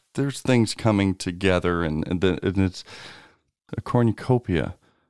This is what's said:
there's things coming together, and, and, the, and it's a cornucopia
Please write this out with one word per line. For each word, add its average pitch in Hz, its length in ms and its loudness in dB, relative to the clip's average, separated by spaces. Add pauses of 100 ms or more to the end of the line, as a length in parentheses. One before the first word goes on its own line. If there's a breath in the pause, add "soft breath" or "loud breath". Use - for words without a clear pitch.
(140)
there's 139 260 -4
things 120 340 2
coming 98 400 2
together, 90 680 0
and, 78 240 -2
and, 87 140 -2
the, 92 200 2
and 95 160 -2
it's 92 240 0 (920 loud breath)
a - 40 -6
cornucopia 110 960 0 (340)